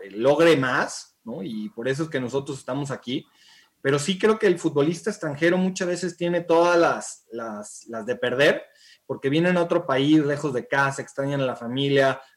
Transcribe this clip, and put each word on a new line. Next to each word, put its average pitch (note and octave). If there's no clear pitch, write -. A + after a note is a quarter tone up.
eh, G2
logre D3
más, C3+
¿no? C#3
Y G#2+
por A#2
eso C3+
es D#3
que C#3+
nosotros C3+
estamos C#3
aquí. B2+
Pero C#3
sí F#3
creo A3
que G#3
el F3
futbolista D#3+
extranjero E3
muchas F#3
veces F3
tiene F3
todas E3+
las, C3
las, A2
las A2+
de A#2+
perder, B2+
porque C3+
vienen E3+
a E3+
otro E3+
país, C#3+
lejos C#3+
de A#2
casa, C#3
extrañan C#3
a C3
la B2
familia, C3+